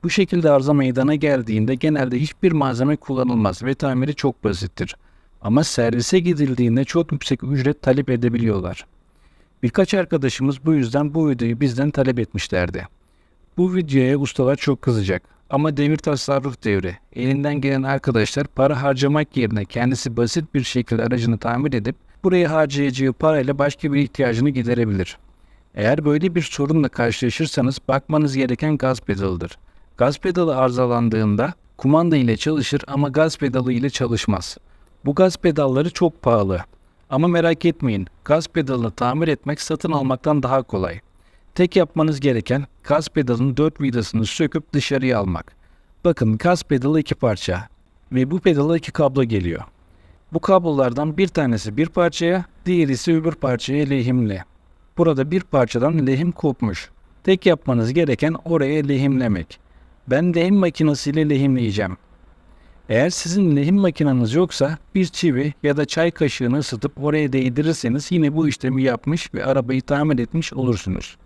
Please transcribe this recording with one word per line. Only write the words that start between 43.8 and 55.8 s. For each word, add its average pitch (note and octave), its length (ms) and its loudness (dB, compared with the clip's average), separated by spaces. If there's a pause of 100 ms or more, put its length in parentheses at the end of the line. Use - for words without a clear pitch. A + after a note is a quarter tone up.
vidasını A#2 440 -2
söküp - 480 -4
dışarıya C3 460 0
almak. F2+ 360 -4 (500)
Bakın A#2 320 2
gaz F3 260 0
pedalı C#3+ 360 0
iki - 160 -2
parça G2+ 520 -2 (440)
ve B2+ 200 0
bu F3+ 80 -2
pedala D#3+ 380 2
iki D#3+ 140 -6
kablo C#3 320 0
geliyor. F#2+ 380 -2 (720)
Bu D#3+ 60 0
kablolardan D3+ 760 2
bir F#3 100 2
tanesi A2+ 500 -2
bir D#3 120 0
parçaya, E3+ 560 0 (200)
diğeri E3+ 260 2
ise D#3+ 240 0
öbür D#3+ 160 0
parçaya C#3 540 -2
lehimli. B2 580 0 (540)
Burada D3+ 340 2
bir F3+ 100 0
parçadan C#3+ 680 0